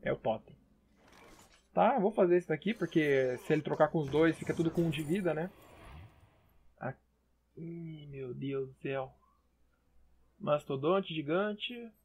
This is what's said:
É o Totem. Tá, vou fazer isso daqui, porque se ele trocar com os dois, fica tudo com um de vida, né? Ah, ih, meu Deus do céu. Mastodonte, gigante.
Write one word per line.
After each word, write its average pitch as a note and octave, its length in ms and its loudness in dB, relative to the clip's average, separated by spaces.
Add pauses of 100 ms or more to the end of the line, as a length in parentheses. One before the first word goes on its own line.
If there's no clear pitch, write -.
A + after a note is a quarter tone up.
É - 100 0
o - 40 0
Totem. - 400 -4 (1160)
Tá, G#3+ 260 4
vou G3 120 4
fazer F3+ 280 4
isso F3 100 -4
daqui, D#3+ 260 -2
porque C#3 640 2
se - 140 -2
ele D#3 100 2
trocar D3+ 260 4
com E3+ 100 -2
os C#3+ 100 -2
dois, D#3 280 4
fica - 180 -4
tudo E3 160 0
com E3+ 120 0
um E3 80 2
de D#3 120 -2
vida, E3+ 300 0
né? E3 180 -4 (1300)
Ah, C3 140 -8 (640)
ih, E3 520 -14
meu C3 260 -10
Deus C3+ 340 -6
do C3 60 -18
céu. C3+ 380 -6 (1300)
Mastodonte, D3 760 -2
gigante. G#3 760 -4 (140)